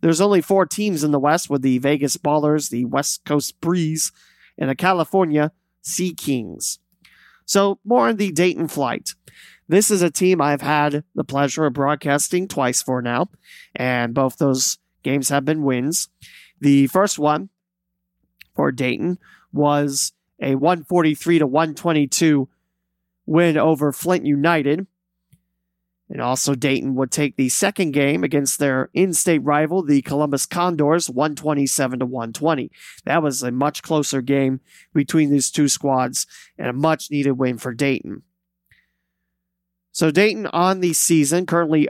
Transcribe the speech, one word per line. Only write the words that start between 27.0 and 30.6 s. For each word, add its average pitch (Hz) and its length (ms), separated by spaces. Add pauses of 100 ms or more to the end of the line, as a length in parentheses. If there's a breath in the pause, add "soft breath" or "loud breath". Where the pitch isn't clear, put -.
take 147 260
the 131 140
second 196 400
game 143 340
against 143 360
their 131 340
in-state 170 460
rival, 151 420
the 143 220
Columbus 143 420
Condors, 170 640